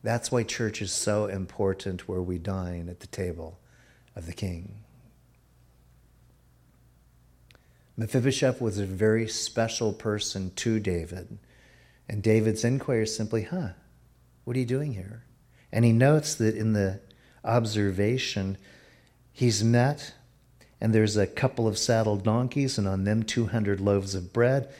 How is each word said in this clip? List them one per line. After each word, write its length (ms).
That's 280
why 140
church 360
is 120
so 340
important, 800
where 140
we 160
dine 500
at 120
the 80
table 500
of 120
the 60
king. 520
Mephibosheth 640
was 180
a 80
very 420
special 640
person 640
to 240
David. 600
And 140
David's 420
inquiry 380
is 120
simply, 280
"Huh, 300
what 120
are 40
you 40
doing 300
here?" 300
And 140
he 80
notes 440
that 200
in 160
the 280
observation, 1120
he's 320
met, 500
and 140
there's 220
a 100
couple 400
of 100
saddled 460
donkeys, 560
and 80
on 160
them 220
two 220
hundred 340
loaves 340
of 180
bread, 480